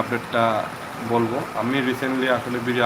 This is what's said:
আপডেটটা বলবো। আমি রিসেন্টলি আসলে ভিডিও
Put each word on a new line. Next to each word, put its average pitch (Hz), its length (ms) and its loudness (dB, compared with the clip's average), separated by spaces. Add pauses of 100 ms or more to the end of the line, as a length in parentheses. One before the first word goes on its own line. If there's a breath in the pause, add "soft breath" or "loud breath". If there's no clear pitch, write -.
আপডেটটা 117 440 0 (680)
বলবো। 117 260 2 (220)
আমি 120 160 0 (120)
রিসেন্টলি 131 380 0 (100)
আসলে 120 220 -2 (100)
ভিডিও 123 180 2